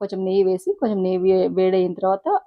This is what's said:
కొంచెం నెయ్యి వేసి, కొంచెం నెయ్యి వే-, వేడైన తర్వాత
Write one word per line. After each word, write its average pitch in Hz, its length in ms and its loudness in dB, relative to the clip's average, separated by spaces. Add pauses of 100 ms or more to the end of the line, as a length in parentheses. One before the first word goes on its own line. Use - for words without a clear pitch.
కొంచెం 202 240 -8
నెయ్యి 190 200 2
వేసి, 185 300 -2
కొంచెం 220 280 -2
నెయ్యి 185 180 0
వే-, 185 300 4
వేడైన 185 440 0
తర్వాత 190 320 -2 (200)